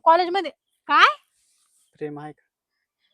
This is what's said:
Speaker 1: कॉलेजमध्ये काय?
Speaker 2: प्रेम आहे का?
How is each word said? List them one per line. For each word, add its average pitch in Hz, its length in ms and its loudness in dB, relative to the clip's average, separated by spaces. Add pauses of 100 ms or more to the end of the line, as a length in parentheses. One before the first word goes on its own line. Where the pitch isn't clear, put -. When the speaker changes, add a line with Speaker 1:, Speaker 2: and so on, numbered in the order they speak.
Speaker 1:
कॉलेजमध्ये 339 460 0 (380)
काय? 320 180 4 (920)
Speaker 2:
प्रेम 147 200 -12
आहे 151 140 -16
का? - 100 -20 (720)